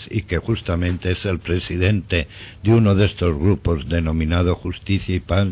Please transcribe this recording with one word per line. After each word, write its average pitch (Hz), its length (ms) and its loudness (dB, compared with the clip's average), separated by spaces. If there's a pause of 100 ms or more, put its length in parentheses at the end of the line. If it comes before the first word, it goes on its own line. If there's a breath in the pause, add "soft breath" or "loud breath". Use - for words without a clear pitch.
(100)
y 110 120 -4
que - 140 -4
justamente 87 760 -2
es - 120 -6
el 92 140 -2
presidente 87 880 -2 (340 loud breath)
de 113 120 6
uno 107 200 6
de 98 120 6
estos 87 320 0
grupos 85 500 0
denominado 82 680 0
Justicia 92 600 -4
y 87 40 -4
Paz, 95 320 0